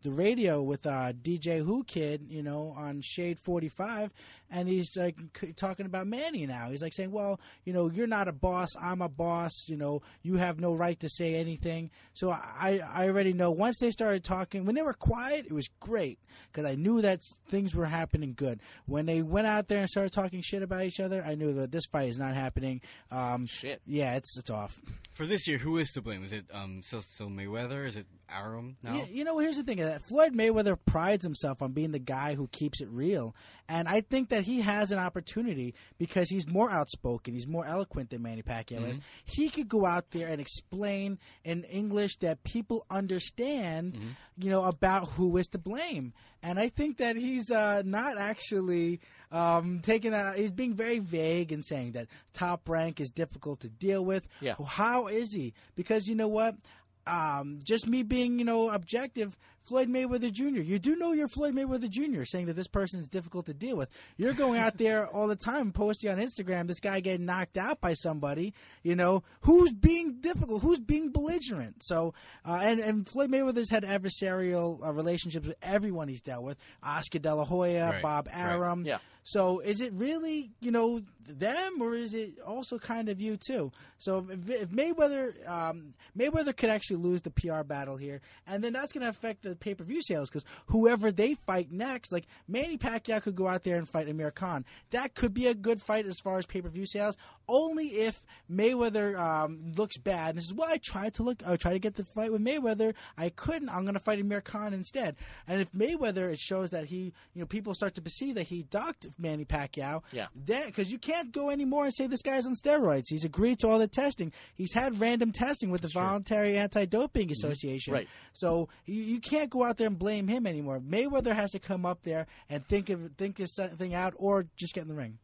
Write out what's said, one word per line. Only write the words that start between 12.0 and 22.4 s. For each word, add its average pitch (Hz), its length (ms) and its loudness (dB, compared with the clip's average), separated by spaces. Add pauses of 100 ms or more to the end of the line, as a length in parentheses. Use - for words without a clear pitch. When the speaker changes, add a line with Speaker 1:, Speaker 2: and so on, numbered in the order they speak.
Speaker 1:
So 185 180 -2
I, 165 100 -2 (180)
I, 185 440 2
I 190 60 6
already 190 240 4
know 175 180 4
once 208 280 2
they 240 120 4
started 202 320 2
talking, 185 420 -2
when 220 100 4
they 302 60 2
were 294 120 0
quiet, 254 540 0
it 156 60 -6
was 147 140 -4 (120)
great 180 400 -2 (340)
'cause 151 120 -4
I 139 100 0
knew 208 260 4
that 190 180 6
s-, - 140 -14 (160)
things 190 260 0
were 170 100 2
happening 156 500 0
good. 123 240 0 (260)
When 147 220 0
they 165 140 4
went 185 260 4
out 214 200 2
there 202 120 2
and 190 100 2
started 196 240 2
talking 185 280 0
shit 196 200 -2
about 185 240 -2
each 185 140 -4
other, 190 260 0
I 151 100 -2
knew 151 180 2
that 135 180 0
this 165 200 -2
fight 139 180 0
is 117 100 -4
not 135 160 -2
happening. 131 460 -2 (300)